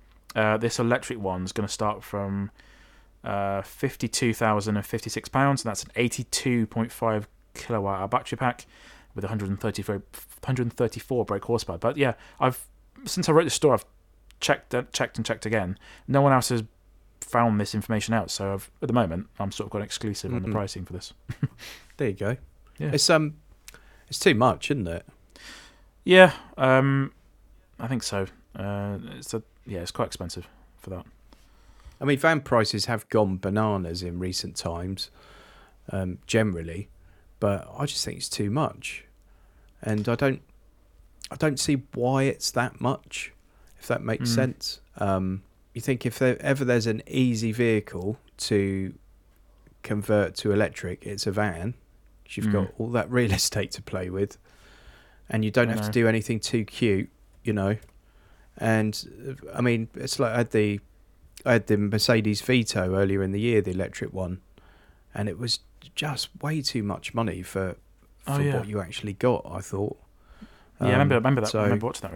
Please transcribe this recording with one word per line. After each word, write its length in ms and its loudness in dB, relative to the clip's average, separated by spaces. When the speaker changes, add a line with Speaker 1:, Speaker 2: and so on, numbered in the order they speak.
Speaker 1:
Uh, 240 2
this 220 -2
electric 400 0
one's 320 -4
gonna 160 -2
start 360 -4
from, 480 -4
uh, 380 -2
fifty-two 720 -2
thousand 440 2
and 80 -4
fifty-six 420 -6
pounds, 360 2
and 60 -6
that's 140 -6
an 140 -18
eighty-two 720 0
point 260 -4
five 340 -2
kilowatt 460 -2
hour 80 -2
battery 300 -2
pack 280 -2
with 100 -8
a 60 -4
hundred 200 -4
and 120 -4
thirty-four, 400 -4
hundred 180 0
and 100 -4
thirty-four 520 -2
brake 200 -4
horsepower. 320 -2
But 200 0
yeah, 160 2
I've, 280 0
since 240 0
I 20 6
wrote 140 8
this 80 -2
story, 220 4
I've 100 0
checked, 340 0
uh, 160 0
checked 260 -4
and 80 -2
checked 200 -4
again. 340 -2
No 160 4
one 120 6
else 160 4
has 140 0
found 380 4
this 140 -2
information 400 -2
out, 160 0
so 240 -4
I've, 160 -8
at 80 -2
the 40 0
moment, 340 0
I'm 140 -4
sort 140 -8
of 40 -16
got 80 -4
an 60 -6
exclusive 480 -6
on 80 -2
the 60 -6
Speaker 2:
Mm-hmm. 60 -2
Speaker 1:
pricing 320 -4
for 80 -14
this. 200 -14
<laughs> 680 -16
Speaker 2:
There 120 -2
you 40 -2
go. 220 -4
Speaker 1:
Yeah. 160 -4
Speaker 2:
It's, 160 2
um, 260 4
it's 100 -8
too 160 6
much, 340 2
isn't 180 -2
it? 180 -6
Speaker 1:
Yeah, 300 12
um, 560 4
I 80 -6
think 160 -4
so. 240 -4
Uh, 440 -6
it's 160 -12
a, 80 -4
yeah, 140 -8
it's 120 -8
quite 160 -2
expensive 400 -10
for 140 -18
that. 140 -12
Speaker 2:
I 40 -4
mean, 140 4
van 220 4
prices 440 2
have 240 -4
gone 280 2
bananas 640 -2
in 160 -6
recent 380 -6
times, 520 -6
um, 280 -4
generally, 640 0
but 280 0
I 80 -4
just 200 -4
think 120 -8
it's 120 -8
too 220 -4
much, 540 -6
and 260 -2
I 80 2
don't, 260 0
I 60 -12
don't 220 0
see 220 0
why 300 0
it's 280 -2
that 280 -2
much, 520 -6
if 80 -20
that 160 -2
makes 280 -2
Speaker 1:
Mm. 40 2
Speaker 2:
sense. 440 -2
Um, 440 0
you 80 -10
think 240 -2
if 140 -4
there, 220 4
ever 220 0
there's 240 2
an 200 0
easy 440 2
vehicle 640 0
to 560 0
convert 520 2
to 160 0
electric, 540 -2
it's 220 -6
a 40 0
van, 420 -2
'cause 120 -16
you've 100 -2
Speaker 1:
Mm. 60 2
Speaker 2:
got 240 0
all 140 -4
that 200 0
real 200 4
<laughs> 80 2
estate 320 -2
to 100 -12
play 280 -8
with, 280 -2
and 140 0
you 80 0
don't 180 4
Speaker 1:
I 40 0
Speaker 2:
have 80 -2
to 60 -2
Speaker 1:
know. 40 -2
Speaker 2:
do 160 4
anything 320 2
too 260 -2
cute, 440 0
you 100 0
know. 240 2
And, 880 -2
uh, 80 -16
I 80 -2
mean, 340 2
it's 240 -6
like 140 2
I 40 -2
had 140 0
the, 280 2
I 80 6
had 140 4
the 100 4
Mercedes 640 2
Vito 540 2
earlier 260 2
in 120 0
the 80 -2
year, 200 4
the 100 0
electric 420 -6
one, 260 -6
and 140 -4
it 100 -6
was 220 -4
just 360 -4
way 200 0
too 220 -2
much 300 -4
money 280 -2
for, 340 -4
Speaker 1:
Oh, 100 0
Speaker 2:
for 40 2
Speaker 1:
yeah. 180 2
Speaker 2:
what 80 -6
you 120 -4
actually 340 -8
got, 320 2
I 140 -10
thought. 400 -6
Speaker 1:
Yeah, 80 0
I 40 6
remember, 240 6
Speaker 2:
Um, 40 4
Speaker 1:
remember 220 4
that, 80 2
Speaker 2:
so, 140 2
Speaker 1:
remember 220 2
watching 240 -6
that 60 -12